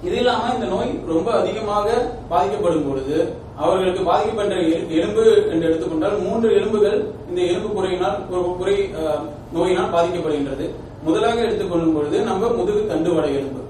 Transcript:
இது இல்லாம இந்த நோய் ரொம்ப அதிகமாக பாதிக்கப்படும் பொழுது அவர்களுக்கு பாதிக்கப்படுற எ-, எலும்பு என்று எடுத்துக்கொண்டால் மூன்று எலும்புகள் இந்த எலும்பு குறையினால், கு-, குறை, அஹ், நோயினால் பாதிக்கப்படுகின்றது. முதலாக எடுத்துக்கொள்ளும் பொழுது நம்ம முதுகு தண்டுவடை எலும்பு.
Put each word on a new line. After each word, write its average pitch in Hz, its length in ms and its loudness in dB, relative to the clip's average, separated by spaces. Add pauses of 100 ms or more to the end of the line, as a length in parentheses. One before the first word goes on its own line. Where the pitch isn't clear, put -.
இது 180 120 -2
இல்லாம 247 380 0
இந்த - 120 -2
நோய் 190 260 -2 (160)
ரொம்ப 165 240 0
அதிகமாக 208 560 0 (420)
பாதிக்கப்படும் 165 580 0
பொழுது 135 300 -2 (400)
அவர்களுக்கு 185 460 2
பாதிக்கப்படுற 208 540 0 (100)
எ-, 165 220 0
எலும்பு 208 340 2 (260)
என்று 165 180 0
எடுத்துக்கொண்டால் 165 540 0
மூன்று 220 340 2
எலும்புகள் - 440 2 (280)
இந்த 349 140 -2
எலும்பு 175 280 0
குறையினால், 185 560 0
கு-, 180 320 -2
குறை, 196 200 0 (180)
அஹ், 156 280 -2 (300)
நோயினால் 180 400 2
பாதிக்கப்படுகின்றது. 156 760 0 (360)
முதலாக 214 360 2
எடுத்துக்கொள்ளும் 175 540 0
பொழுது 151 280 0
நம்ம 190 260 0
முதுகு 208 420 0
தண்டுவடை 160 440 0
எலும்பு. 131 360 -4